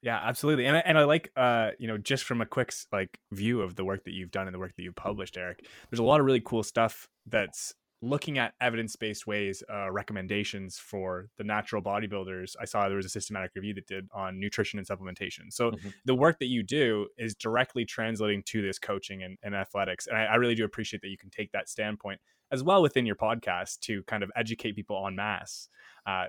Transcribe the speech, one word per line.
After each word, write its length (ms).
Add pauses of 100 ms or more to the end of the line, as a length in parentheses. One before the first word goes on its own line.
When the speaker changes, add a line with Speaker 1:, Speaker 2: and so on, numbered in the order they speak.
Speaker 1:
yeah, 180
absolutely. 460
And 100
I, 40
and 180
I 60
like, 320
uh, 420
you 80
know, 100
just 280
from 160
a 60
quick 260
s-, 200
like, 260 (120)
view 320
of 140
the 80
work 200
that 80
you've 200
done 160
and 60
the 40
work 180
that 60
you've 140
published, 420
Eric, 260 (240)
there's 120
a 40
lot 140
of 80
really 180
cool 200
stuff 440 (160)
that's 480 (300)
looking 360
at 240
evidence-based 640
ways, 440
uh, 220
recommendations 880
for 580
the 80
natural 380
bodybuilders. 760
I 60
saw 240
there 80
was 80
a 60
systematic 440
review 200
that 120
did 280
on 260
nutrition 380
and 100
supplementation. 640
So 180
Speaker 2:
Mm-hmm. 180 (180)
Speaker 1:
the 80
work 240
that 80
you 160
do 460 (100)
is 160
directly 500
translating 600
to 180
this 160
coaching 440
and, 200
and 120
athletics. 520
And 100
I, 80
I 120
really 180
do 100
appreciate 380
that 80
you 80
can 100
take 240
that 160
standpoint 520 (300)
as 140
well 160
within 240
your 120
podcast 640
to 240
kind 180
of 120
educate 400
people 320
en 80
masse, 540 (380)
uh, 220